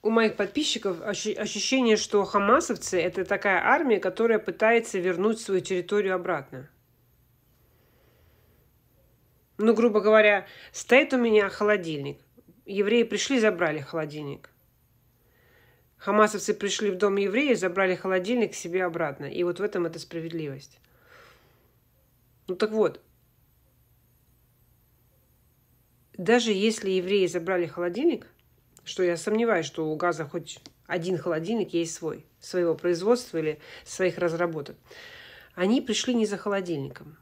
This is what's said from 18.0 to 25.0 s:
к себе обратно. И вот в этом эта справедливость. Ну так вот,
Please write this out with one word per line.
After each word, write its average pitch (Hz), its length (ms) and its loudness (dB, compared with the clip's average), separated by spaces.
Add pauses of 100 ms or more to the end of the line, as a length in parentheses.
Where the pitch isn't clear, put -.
к - 40 -14
себе 180 280 -4
обратно. 156 400 -4
И 139 200 -6
вот 175 180 -2
в - 20 -2
этом 196 220 -2
эта 165 140 -6
справедливость. 160 840 -10 (1700)
Ну 180 100 -6
так 214 140 0
вот, 214 280 2 (3250)